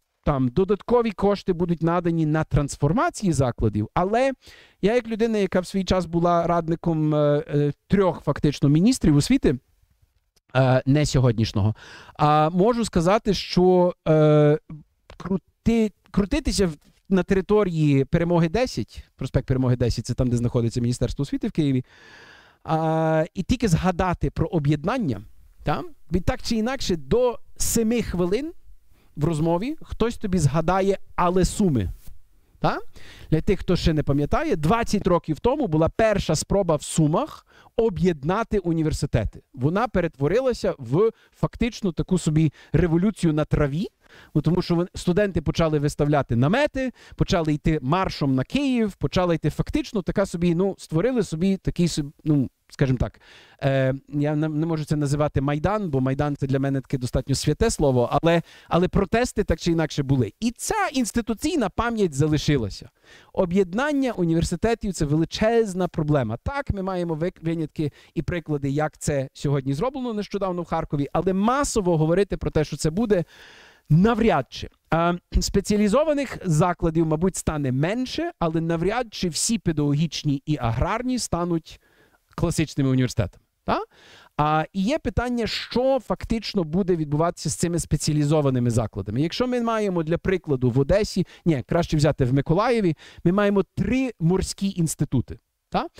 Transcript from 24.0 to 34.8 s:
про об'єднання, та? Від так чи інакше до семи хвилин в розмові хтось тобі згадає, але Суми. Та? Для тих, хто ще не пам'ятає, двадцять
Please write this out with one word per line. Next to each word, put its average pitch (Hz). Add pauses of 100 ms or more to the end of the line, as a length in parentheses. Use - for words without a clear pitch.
про 156
об'єднання, 151 (420)
та? 190 (280)
Від 180
так 262
чи 233
інакше 220
до 220 (180)
семи 226
хвилин 202 (640)
в 147
розмові 170
хтось -
тобі 185
згадає, 180 (180)
але 175
Суми. 139 (720)
Та? 220 (520)
Для 156
тих, -
хто 180
ще -
не 151
пам'ятає, 196
двадцять 190